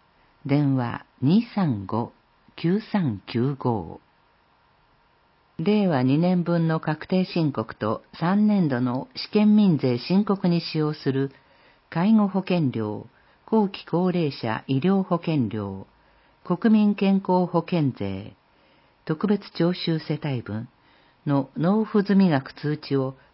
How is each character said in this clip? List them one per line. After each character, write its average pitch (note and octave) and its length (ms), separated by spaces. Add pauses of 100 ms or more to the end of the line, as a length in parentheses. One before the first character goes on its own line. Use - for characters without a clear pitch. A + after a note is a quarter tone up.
(460)
電 C#3 300
話 A#2+ 300 (160)
二 F3+ 220 (100)
三 B2+ 320
五 A2 260 (440)
九 F#3 260 (100)
三 C#3 360
九 C3 280
五。 G#2 460 (1600)
令 G3+ 240
和 C#3 140
二 C3 160
年 F3 260
分 E3+ 240
の D#3+ 120
確 - 280
定 F#3 160
申 D#3+ 280
告 - 240
と G#2+ 280 (160)
三 G3+ 280
年 G3 200
度 B2 140
の B2+ 340
試 - 140
験 G#3+ 260
民 G3 220
税 B2 220
申 G3 260
告 G3 220
に E3+ 120
使 D#3+ 200
用 D3+ 140
す D3 180
る C3+ 200 (600)
介 F#3+ 220
護 G#3 140
保 F#3+ 120
険 F3 320
料、 G#2+ 360 (380)
後 G#3+ 220
期 - 180
高 F3+ 260
齢 E3 200
者 A2+ 340
医 C3+ 140
療 F#3+ 240
保 F#3 140
険 D3 320
料、 G2 360 (580)
国 G#3+ 300
民 G#3 220
健 G3 200
康 F#3 300
保 E3 160
険 E3 300
税、 G2 440 (720)
特 D#3+ 220
別 G3+ 240
徴 E3+ 220
収 E3 260
世 D3+ 240
帯 C3 180
分 A2 260 (600)
の C#3 280
納 G3+ 300
付 G3+ 220
済 G3+ 80
み G3 160
額 C3+ 220
通 D3+ 240
知 C#3+ 180
を C3+ 200 (180)